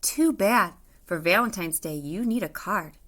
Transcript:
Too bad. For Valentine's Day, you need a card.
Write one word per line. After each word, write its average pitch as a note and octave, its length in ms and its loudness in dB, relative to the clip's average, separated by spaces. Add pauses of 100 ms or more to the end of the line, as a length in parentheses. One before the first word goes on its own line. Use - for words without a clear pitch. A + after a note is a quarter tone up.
Too D#4+ 320 2
bad. G3+ 420 2 (300)
For F3 140 -4
Valentine's F3 600 0
Day, D#3 160 -4
you D3+ 300 -6
need A#3 180 0
a E3 60 -4
card. - 600 -6